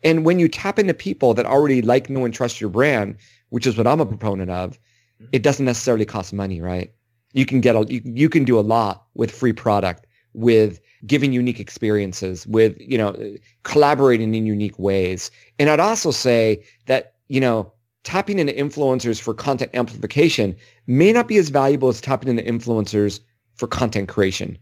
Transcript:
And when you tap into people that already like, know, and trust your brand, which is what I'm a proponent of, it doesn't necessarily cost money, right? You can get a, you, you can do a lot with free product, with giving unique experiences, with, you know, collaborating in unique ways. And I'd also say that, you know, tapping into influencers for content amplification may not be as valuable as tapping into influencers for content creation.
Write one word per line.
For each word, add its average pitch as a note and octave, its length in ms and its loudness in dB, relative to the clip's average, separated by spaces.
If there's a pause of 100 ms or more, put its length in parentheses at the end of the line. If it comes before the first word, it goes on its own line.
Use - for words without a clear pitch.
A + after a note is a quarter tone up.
And D#3+ 220 2
when F3+ 140 4
you E3 100 6
tap - 300 -4
into F#3+ 140 2
people C3 400 0
that A2+ 120 0
already C3+ 360 4
like, A#2+ 280 2
know, C3 160 -2
and A#2 80 -4
trust A#2+ 260 -6
your G#2+ 100 -4
brand, A2 460 0 (340)
which A#2+ 160 -4
is C3 120 0
what A2+ 100 2
I'm D3+ 140 2
a C#3+ 40 2
proponent G2 460 -6
of, F#2 260 -8 (540)
it C3+ 120 0
doesn't C#3 220 2
necessarily A#2 400 0
cost G2 280 -8
money, F#2+ 260 -6
right? F2+ 320 -6 (400)
You C3+ 140 0
can B2+ 160 0
get A#2 140 -2
a, G#2+ 120 0
you, A#2+ 160 -8
you C3 260 0
can D#3+ 140 2
do A#2+ 160 2
a - 20 0
lot G#2+ 520 -2
with A#2+ 180 -4
free A#2+ 220 -2
product, G2+ 520 -2 (280)
with A2 480 2 (260)
giving C3+ 240 0
unique B2 280 -2
experiences, G2 880 -6
with, A2 320 2
you B2+ 180 -4
know, G#2 180 -2 (480)
collaborating C3 720 2
in A2 100 -2
unique G#2 320 -2
ways. F#2 540 -2 (280)
And D3 100 4
I'd D3+ 100 4
also G3 320 0
say A2+ 520 2 (240)
that, - 260 -2 (160)
you C3 100 0
know, A2+ 320 0 (320)
tapping G3 360 -4
into C#3+ 120 0
influencers C3 680 -2
for A#2 120 -6
content C3 400 -4
amplification A#2+ 840 0 (320)
may D#3 260 4
not A#3 160 2
be G#3+ 80 2
as F3 100 4
valuable C3+ 400 2
as B2 140 -2
tapping C3 260 -4
into A#2 160 0
influencers A2 760 -2 (340)
for A#2 120 -6
content G#2+ 420 -2
creation. F#2+ 520 -2